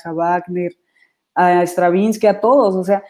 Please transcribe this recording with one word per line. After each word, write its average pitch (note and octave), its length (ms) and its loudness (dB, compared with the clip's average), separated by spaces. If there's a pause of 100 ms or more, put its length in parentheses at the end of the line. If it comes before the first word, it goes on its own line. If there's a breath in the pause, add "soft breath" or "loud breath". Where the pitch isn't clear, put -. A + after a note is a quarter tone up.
a E3 60 -10
Wagner, F3 600 -4 (600)
a F3 320 2
Stravinsky, F#3 600 0
a G3+ 120 0
todos, A3 360 2
o F#3 80 -4
sea, G3 260 -2